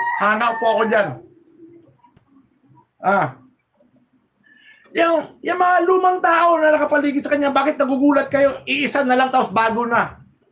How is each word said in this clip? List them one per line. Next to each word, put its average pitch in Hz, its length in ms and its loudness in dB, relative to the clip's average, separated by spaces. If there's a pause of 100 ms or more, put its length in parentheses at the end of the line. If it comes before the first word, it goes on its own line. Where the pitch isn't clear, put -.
(200)
Hanap 214 400 -2
po 226 160 0
ako 220 100 0
dyan. 214 220 0 (1900)
Ah. 180 400 -2 (1500)
Yung, 330 320 0 (160)
yung 359 160 -4
mga 359 180 2 (120)
lumang 370 340 2
tao 330 380 2
na 311 160 4
nakapaligid 285 480 0
sa 285 80 -2
kanya, 285 180 0
bakit 277 300 -2
nagugulat 277 500 2
kayo? 277 380 0
Iisa 277 340 -2
na 254 140 2
lang, 254 160 2
tapos 226 180 0
bago 220 380 0
na 226 340 -2 (280)